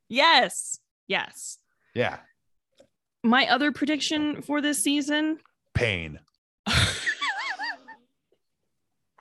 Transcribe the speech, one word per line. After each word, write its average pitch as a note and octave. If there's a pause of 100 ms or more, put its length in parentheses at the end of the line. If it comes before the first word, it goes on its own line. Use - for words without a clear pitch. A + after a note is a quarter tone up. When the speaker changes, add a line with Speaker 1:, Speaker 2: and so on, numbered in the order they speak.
Speaker 1:
Yes. C4+ (300)
Yes. - (360)
Speaker 2:
Yeah. G#2+ (1040)
Speaker 1:
My B3
other C4
prediction D4+
for D4
this D4
season? D4+ (360)
Speaker 2:
Pain. F2 (460)
Speaker 1:
<laughs> - (2500)